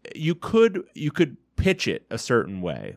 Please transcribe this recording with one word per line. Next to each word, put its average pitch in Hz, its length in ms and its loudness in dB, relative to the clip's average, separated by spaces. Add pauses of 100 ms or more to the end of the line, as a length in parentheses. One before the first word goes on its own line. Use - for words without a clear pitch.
(160)
you 160 180 0
could, 226 500 2 (120)
you 147 160 -4
could 156 260 0 (200)
pitch - 300 2
it - 220 -4
a 113 80 -6
certain 98 440 0
way. 62 360 -6